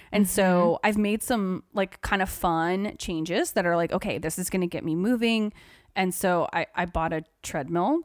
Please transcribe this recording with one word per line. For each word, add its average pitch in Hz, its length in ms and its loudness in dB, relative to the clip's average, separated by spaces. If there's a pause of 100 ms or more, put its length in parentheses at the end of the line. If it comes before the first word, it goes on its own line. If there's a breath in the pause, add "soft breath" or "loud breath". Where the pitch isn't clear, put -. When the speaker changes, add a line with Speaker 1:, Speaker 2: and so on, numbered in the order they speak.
(100)
Speaker 1:
And 208 160 4
so 180 560 4
Speaker 2:
Mm-hmm. - 40 2
Speaker 1:
I've 208 100 2
made 214 260 0
some, 196 420 -2 (100)
like, 190 260 -4
kind 196 220 0
of 185 80 -2
fun 180 680 0
changes 185 560 -2
that 180 140 0
are 170 100 2
like, 170 160 0
"Okay, 190 240 -2
this 156 220 -6
is 185 100 -4
gonna 185 180 0
get 170 200 -6
me 156 100 -2
moving." 220 560 0 (420 loud breath)
And 190 200 0
so 180 360 2
I, 170 240 -2
I 180 120 -2
bought 165 260 -2
a 160 120 -4 (180)
treadmill 175 640 0